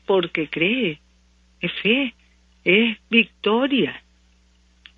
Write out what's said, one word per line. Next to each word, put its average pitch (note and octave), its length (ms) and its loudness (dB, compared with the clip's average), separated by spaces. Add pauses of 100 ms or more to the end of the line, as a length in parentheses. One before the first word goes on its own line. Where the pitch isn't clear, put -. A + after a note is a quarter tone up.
porque F3 420 0
cree, F#3 520 -4 (600)
es F3 140 -6
fe, B3 400 -2 (500)
es G#3+ 340 2 (120)
victoria A3+ 920 0 (960)